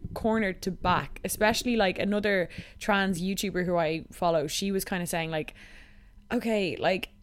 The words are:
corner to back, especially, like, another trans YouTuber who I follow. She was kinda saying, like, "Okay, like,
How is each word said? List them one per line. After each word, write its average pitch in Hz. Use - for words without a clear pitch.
corner 220
to -
back, 175
especially, 220
like, 190
another 202
trans 190
YouTuber 185
who 180
I 160
follow. 165
She 196
was 190
kinda 175
saying, 165
like, 156
"Okay, 220
like, 180